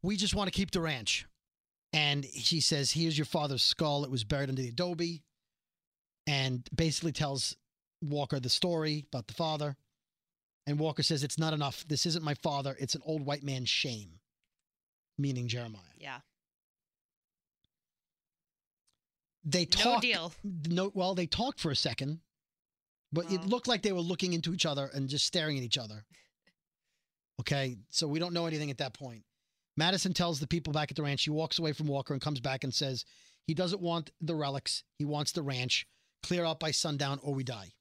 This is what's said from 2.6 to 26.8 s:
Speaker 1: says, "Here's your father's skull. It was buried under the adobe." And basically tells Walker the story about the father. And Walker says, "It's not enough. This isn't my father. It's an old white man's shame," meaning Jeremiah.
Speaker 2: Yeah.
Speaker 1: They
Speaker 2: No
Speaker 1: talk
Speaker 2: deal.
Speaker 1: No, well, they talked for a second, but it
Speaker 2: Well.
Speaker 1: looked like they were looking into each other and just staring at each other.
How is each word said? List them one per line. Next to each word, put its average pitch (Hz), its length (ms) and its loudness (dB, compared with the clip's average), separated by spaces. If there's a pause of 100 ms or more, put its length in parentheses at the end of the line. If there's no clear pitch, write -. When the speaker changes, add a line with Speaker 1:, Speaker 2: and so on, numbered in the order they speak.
Speaker 1:
says, 139 300 4
"Here's 160 260 2
your 151 80 2
father's 143 380 0
skull. 147 420 4
It 131 60 6
was 123 120 2
buried 139 260 0
under 131 120 0
the 123 80 -2
adobe." 170 540 -2 (1040)
And 131 480 0
basically 160 380 2
tells 139 420 -2 (460)
Walker 143 380 -2
the 123 100 -4
story 156 580 2
about 123 200 -8
the - 60 -12
father. 147 420 0 (920)
And 147 120 2
Walker 156 240 0
says, 147 200 2
"It's - 140 -2
not 160 160 2
enough. 147 340 -2
This 151 180 2
isn't 165 180 0
my 147 120 0
father. 139 440 -2
It's 135 160 -2
an 170 100 -8
old 156 200 -2
white 143 180 -2
man's 131 260 -2
shame," 104 500 -2 (1000)
meaning 131 300 0
Jeremiah. 113 340 -6 (160)
Speaker 2:
Yeah. 139 220 -10 (3250)
Speaker 1:
They 170 200 2
Speaker 2:
No - 60 -2
Speaker 1:
talk 233 320 6
Speaker 2:
deal. 180 320 0 (100)
Speaker 1:
No, 175 500 0
well, 185 220 2
they 175 120 2
talked 262 320 0
for 160 120 0
a 131 40 0
second, 139 440 0 (920)
but 165 180 0
it 185 80 2
Speaker 2:
Well. 185 80 -4
Speaker 1:
looked 240 200 2
like 233 140 4
they 208 120 2
were 175 80 0
looking 175 320 0
into 165 200 0
each 175 120 0
other 139 220 0
and 139 200 -2
just 139 180 0
staring 156 320 0
at 127 60 -4
each 117 140 0
other. 107 280 -10 (1300)